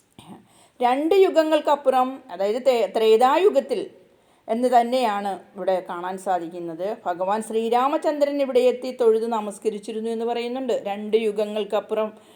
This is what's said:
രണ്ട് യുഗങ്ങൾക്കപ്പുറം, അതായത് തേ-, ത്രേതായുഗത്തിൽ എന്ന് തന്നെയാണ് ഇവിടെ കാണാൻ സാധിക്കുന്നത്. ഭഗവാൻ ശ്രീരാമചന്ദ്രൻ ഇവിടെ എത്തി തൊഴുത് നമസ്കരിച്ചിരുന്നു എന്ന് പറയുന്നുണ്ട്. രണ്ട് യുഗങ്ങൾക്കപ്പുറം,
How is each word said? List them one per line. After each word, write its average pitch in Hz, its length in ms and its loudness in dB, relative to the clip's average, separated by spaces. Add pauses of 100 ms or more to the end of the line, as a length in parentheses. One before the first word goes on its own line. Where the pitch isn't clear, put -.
(800)
രണ്ട് 277 360 2
യുഗങ്ങൾക്കപ്പുറം, 302 920 4 (220)
അതായത് 202 340 -2
തേ-, 233 260 4
ത്രേതായുഗത്തിൽ 254 880 4 (680)
എന്ന് 240 200 0
തന്നെയാണ് 233 640 0 (220)
ഇവിടെ 190 280 -2
കാണാൻ 180 360 -8
സാധിക്കുന്നത്. 175 680 -6 (160)
ഭഗവാൻ 185 380 -2
ശ്രീരാമചന്ദ്രൻ 285 1000 0
ഇവിടെ 254 280 2
എത്തി 247 220 -2
തൊഴുത് 226 360 4
നമസ്കരിച്ചിരുന്നു 214 800 -6
എന്ന് 226 160 -4
പറയുന്നുണ്ട്. 240 580 -4
രണ്ട് 208 340 -2
യുഗങ്ങൾക്കപ്പുറം, 214 920 -4 (260)